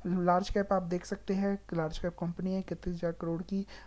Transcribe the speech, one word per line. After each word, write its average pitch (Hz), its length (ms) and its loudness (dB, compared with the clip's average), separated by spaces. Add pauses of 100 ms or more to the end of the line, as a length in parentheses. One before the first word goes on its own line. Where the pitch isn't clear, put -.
लार्ज 180 440 4
cap 202 220 2
आप 185 100 4
देख 175 220 -2
सकते - 300 -4
हैं, 196 240 2 (160)
large 160 240 0
cap 175 220 -2
company 175 320 -2
है, 190 80 0
इकतीस 180 340 -4
हज़ार 170 180 -2
करोड़ 170 300 -4
की, 196 240 -2 (200)